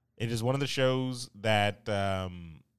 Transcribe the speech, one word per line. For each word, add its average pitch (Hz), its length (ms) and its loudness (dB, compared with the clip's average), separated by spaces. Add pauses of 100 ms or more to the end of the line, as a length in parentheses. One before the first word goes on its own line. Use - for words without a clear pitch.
(180)
It 113 140 -4
is 113 100 -2
one 127 140 2
of 139 60 0
the 139 60 -2
shows 131 680 0
that, 104 520 2
um, 92 760 -4 (180)